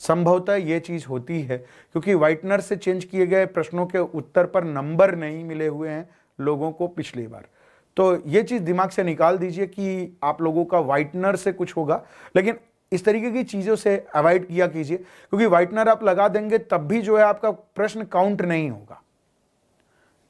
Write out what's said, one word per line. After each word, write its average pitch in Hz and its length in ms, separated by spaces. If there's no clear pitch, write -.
संभवतः 180 540
ये 165 240
चीज़ 165 280
होती 131 340
है, 127 160
क्योंकि - 580
व्हाइटनर 165 460
से 208 140
चेंज 185 300
किए 185 220
गए 190 200
प्रश्नों 175 380
के 180 140
उत्तर 175 460
पर 180 180
नंबर 160 520
नहीं 160 280
मिले 156 240
हुए 156 220
हैं 160 200
लोगों 147 320
को 175 180
पिछली 127 380
बार। 107 180
तो 185 180
ये 190 160
चीज़ 233 200
दिमाग 180 260
से 190 140
निकाल 165 340
दीजिए 185 300
कि 185 560
आप 147 180
लोगों 165 240
का 175 160
व्हाइटनर 156 540
से 185 180
कुछ 180 240
होगा, 160 240
लेकिन 208 240
इस 180 140
तरीके 220 260
की 240 120
चीज़ों 202 320
से 208 200
अवॉइड 175 320
किया 175 200
कीजिए, 156 300
क्योंकि - 480
व्हाइटनर 180 440
आप 220 140
लगा 202 260
देंगे 214 280
तब 170 300
भी 220 140
जो 214 160
है 214 60
आपका 208 280
प्रश्न 214 540
काउंट 196 380
नहीं 160 260
होगा। 104 320